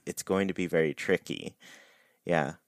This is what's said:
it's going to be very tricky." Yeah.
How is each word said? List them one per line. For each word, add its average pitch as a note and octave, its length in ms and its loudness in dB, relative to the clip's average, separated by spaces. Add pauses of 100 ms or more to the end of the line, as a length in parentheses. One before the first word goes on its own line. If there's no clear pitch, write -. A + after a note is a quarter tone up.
it's - 160 -8
going G2 260 0
to F#2 60 -4
be F2+ 120 0
very D#2+ 280 2
tricky." - 600 -2 (680)
Yeah. D#2 280 2 (160)